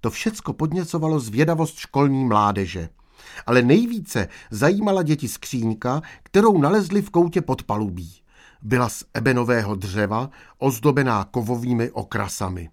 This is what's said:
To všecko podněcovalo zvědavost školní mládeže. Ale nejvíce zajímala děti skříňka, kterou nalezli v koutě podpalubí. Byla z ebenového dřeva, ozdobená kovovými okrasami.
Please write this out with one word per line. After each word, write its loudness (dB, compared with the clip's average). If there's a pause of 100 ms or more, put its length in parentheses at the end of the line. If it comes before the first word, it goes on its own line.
To -2
všecko -6
podněcovalo -2
zvědavost 0
školní 0
mládeže. 0 (580)
Ale 4
nejvíce 2 (220)
zajímala 2
děti 0
skříňka, -4 (200)
kterou 4
nalezli 2
v -8
koutě 2
podpalubí. -4 (420)
Byla 0
z -10 (100)
ebenového 2
dřeva, -2 (280)
ozdobená 2
kovovými -2
okrasami. -6